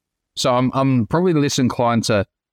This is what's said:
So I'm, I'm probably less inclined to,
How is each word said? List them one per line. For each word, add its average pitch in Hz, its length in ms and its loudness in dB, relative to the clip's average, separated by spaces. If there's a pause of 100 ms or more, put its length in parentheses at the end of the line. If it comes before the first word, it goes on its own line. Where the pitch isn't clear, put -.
(360)
So 127 180 0
I'm, 127 200 0
I'm 131 320 0
probably 180 260 0
less 143 260 0
inclined 117 460 0
to, 104 220 0 (260)